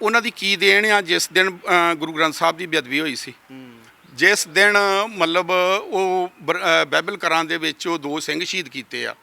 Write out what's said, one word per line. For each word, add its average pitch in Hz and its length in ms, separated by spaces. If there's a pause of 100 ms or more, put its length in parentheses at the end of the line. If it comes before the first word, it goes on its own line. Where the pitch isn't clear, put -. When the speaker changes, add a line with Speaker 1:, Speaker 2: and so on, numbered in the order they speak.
Speaker 1:
ਉਹਨਾਂ 226 200
ਦੀ - 140
ਕੀ 196 200
ਦੇਣ 196 280
ਆ 208 160
ਜਿਸ 170 280
ਦਿਨ, 185 300
ਅ, 175 360
ਗੁਰੂ 160 180
ਗ੍ਰੰਥ 156 220
ਸਾਹਿਬ 170 220
ਦੀ 180 100
ਬੇਅਦਬੀ 147 340
ਹੋਈ 156 140
ਸੀ, 120 200 (160)
Speaker 2:
ਹੂੰ। 131 220 (420)
Speaker 1:
ਜਿਸ 190 340
ਦਿਨ 196 280 (320)
ਮਤਲਬ 175 420 (300)
ਉਹ 185 500 (120)
ਬਰ-, 165 160
ਅ, 165 260
ਬਾਈਬਲ 160 320
ਕਰਾਂ 165 280
ਦੇ 160 120
ਵਿੱਚ 160 300
ਉਹ 170 120
ਦੋ 147 220
ਸਿੰਘ 156 240
ਸ਼ਹੀਦ 175 240
ਕੀਤੇ 120 380
ਆ, 110 160